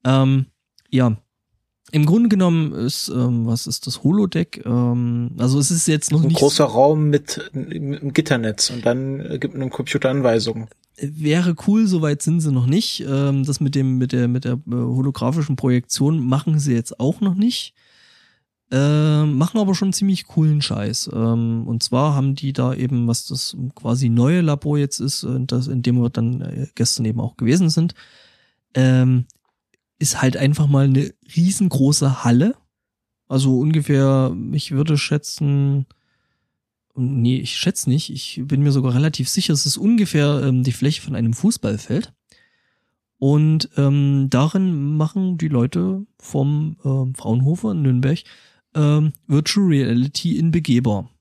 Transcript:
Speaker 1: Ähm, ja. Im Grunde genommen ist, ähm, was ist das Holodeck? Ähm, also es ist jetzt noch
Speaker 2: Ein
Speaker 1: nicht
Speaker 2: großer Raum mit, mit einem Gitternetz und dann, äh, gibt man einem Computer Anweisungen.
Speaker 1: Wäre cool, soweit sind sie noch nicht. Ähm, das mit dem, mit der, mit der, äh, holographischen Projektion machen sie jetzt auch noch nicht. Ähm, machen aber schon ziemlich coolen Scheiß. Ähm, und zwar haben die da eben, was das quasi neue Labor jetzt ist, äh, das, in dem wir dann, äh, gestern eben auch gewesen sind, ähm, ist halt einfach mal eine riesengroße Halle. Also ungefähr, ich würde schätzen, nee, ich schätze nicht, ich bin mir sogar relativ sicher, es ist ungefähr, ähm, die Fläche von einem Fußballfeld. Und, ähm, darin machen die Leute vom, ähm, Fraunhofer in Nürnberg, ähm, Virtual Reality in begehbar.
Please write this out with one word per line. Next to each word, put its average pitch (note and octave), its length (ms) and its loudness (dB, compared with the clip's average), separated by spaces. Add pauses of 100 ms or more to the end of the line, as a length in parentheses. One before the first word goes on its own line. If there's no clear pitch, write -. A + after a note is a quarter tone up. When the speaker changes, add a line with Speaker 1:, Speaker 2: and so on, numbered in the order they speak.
Speaker 1:
Ähm, C3+ 420 4 (420)
ja. B2 280 2 (720)
Im D3+ 160 2
Grunde A3+ 220 4
genommen F3 440 2
ist, G2 360 -6
ähm, A#2+ 380 -2
was A#2 200 -2
ist - 220 -8
das - 160 -10
Holodeck? F3 600 0
Ähm, A#2+ 760 -2
also B2+ 200 2
es D3 140 0
ist E3 160 -2
jetzt D3+ 240 0
noch D#3 80 4
Speaker 2:
Ein D#3+ 80 2
Speaker 1:
nicht E3 80 2
Speaker 2:
großer C#3+ 300 4
Raum D3 440 4
mit, - 420 -2
mit D#3 220 -8
einem C#3+ 380 -6
Gitternetz A#2+ 580 0
und A#2+ 160 -6
dann, C3+ 320 -2
äh, D3 220 -8
gibt - 140 -6
man C3+ 80 -8
einem C3 100 -6
Computer C3 380 -2
Anweisungen. A2+ 580 0 (280)
Speaker 1:
Wäre D#3 600 0 (100)
cool, G#3+ 220 4
soweit D#3 340 0
sind E3 180 0
sie D#3 120 0
noch B2 140 2
nicht. E3+ 420 -2
Ähm, C#3 360 0
das C#3+ 140 -4
mit C#3+ 160 -2
dem, C3 240 0
mit B2+ 140 -2
der, B2 160 0
mit B2+ 160 -2
der, B2 80 -2
äh, B2 60 -4 (120)
holographischen C3 840 -2
Projektion C#3 680 0
machen D3 360 0
sie C#3 140 0
jetzt - 260 -4
auch - 200 -2
noch G3 140 0
nicht. A3 400 -2 (1000)
Ähm, D3+ 640 2
machen E3+ 220 0
aber G3 160 2
schon F#3+ 180 0
ziemlich G3 360 -2
coolen D3+ 340 2
Scheiß. G#2+ 500 -4
Ähm, A#2 540 0
und A#2 160 -2
zwar C#3+ 320 0
haben C#3 220 0
die C#3 160 -6
da B2+ 200 -2
eben, B2+ 360 -2
was - 180 -2
das - 300 -8 (180)
quasi B2 340 -2
neue C3 340 2
Labor D3 360 0
jetzt C#3+ 220 -2
ist, C#3 240 -6
äh, B2+ 160 -4
das, B2+ 260 -2
in B2+ 160 -4
dem B2 180 2
wir A#2+ 80 2
dann, A#2 320 -2
äh, - 360 -8
gestern B2 280 -2
eben A#2 140 -2
auch A2+ 180 -6
gewesen D#3+ 320 2
sind, E3 260 0 (800)
ähm, B2+ 500 4 (760)
ist - 240 -2
halt C3 140 2
einfach D3 320 2
mal C#3 160 4
eine C3+ 280 2 (220)
riesengroße D3 880 2
Halle. B2+ 320 4 (720)
Also C3 320 2
ungefähr, C3+ 760 2 (180)
ich D3+ 180 -4
würde D3 260 0
schätzen, C#3 880 -2 (1080)
nee, B2+ 440 0
ich B2 180 -6
schätze - 340 -2
nicht, D3+ 200 0
ich - 340 -12
bin C#3+ 180 0
mir C#3+ 80 4
sogar C3 240 0
relativ C#3+ 340 0
sicher, - 240 -2
es C#3+ 140 0
ist C#3 100 -2
ungefähr, D#3 680 2
ähm, B2+ 180 2
die B2+ 100 0
Fläche D3 300 -2
von C#3 140 -8
einem A#2 160 0
Fußballfeld. A#2+ 840 -2 (1040)
Und, D3+ 580 2
ähm, C#3 540 2
darin D#3 640 0
machen F3+ 400 -2
die D#3+ 120 -4
Leute F3 580 -2 (120)
vom, D3 680 -2
ähm, C3 320 -2
Fraunhofer C#3 560 0
in D#3+ 100 -2
Nürnberg, C3 380 2 (540)
ähm, D3+ 380 2 (140)
Virtual D#3+ 400 2
Reality C#3 720 0
in E3 140 2
begehbar. B2 580 0 (100)